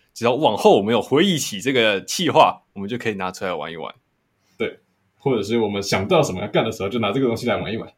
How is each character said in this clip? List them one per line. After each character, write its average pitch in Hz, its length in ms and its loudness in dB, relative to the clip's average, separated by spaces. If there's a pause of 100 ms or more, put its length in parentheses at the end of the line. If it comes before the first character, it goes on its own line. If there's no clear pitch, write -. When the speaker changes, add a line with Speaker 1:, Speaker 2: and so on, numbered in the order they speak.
(140)
Speaker 1:
只 - 100 -6
要 202 100 4
往 127 220 2
后 185 220 6
我 98 40 2
们 104 80 0
有 113 120 2
回 143 200 2
忆 190 140 2
起 - 240 -6
这 139 120 -2
个 107 300 2
企 160 280 -4
划， 113 320 4 (100)
我 101 80 -12
们 98 80 -8
就 120 80 -6
可 117 140 -6
以 104 40 -4
拿 92 160 -6
出 95 140 -10
来 92 80 -2
玩 78 180 -8
一 85 60 -12
玩。 78 180 -12 (600)
Speaker 2:
对， - 240 -6 (380)
或 131 180 0
者 104 60 0
是 113 160 -2
我 110 100 0
们 101 140 -4
想 98 260 -2
到 165 140 6
什 117 100 -2
么 90 80 -8
要 101 80 -8
干 - 160 0
的 113 80 -4
时 - 100 -10
候， 98 60 -2
就 117 100 -4
拿 104 140 0
这 135 80 -2
个 135 60 2
东 117 100 0
西 117 100 -6
来 107 100 0
玩 76 140 -6
一 110 60 -6
玩。 - 220 -10